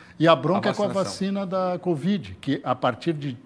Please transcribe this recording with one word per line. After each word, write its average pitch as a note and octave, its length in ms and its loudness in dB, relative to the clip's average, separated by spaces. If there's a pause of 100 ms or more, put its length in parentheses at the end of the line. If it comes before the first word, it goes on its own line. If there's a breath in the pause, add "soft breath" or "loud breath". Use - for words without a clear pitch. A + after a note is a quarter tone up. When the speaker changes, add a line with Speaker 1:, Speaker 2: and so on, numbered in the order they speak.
(200 loud breath)
Speaker 1:
E D#3 60 6
a E3 80 10
bronca F#3+ 360 2
Speaker 2:
a - 20 2
Speaker 1:
é - 20 -10
com G#3 80 -2
a G3+ 60 2
Speaker 2:
vacinação. F#3+ 160 0
Speaker 1:
vacina G3 420 -4
da F3+ 320 -2
covid, D#3+ 640 -2
que C3+ 240 -2
a B2+ 100 0
partir C3 380 0
de C#3 340 -8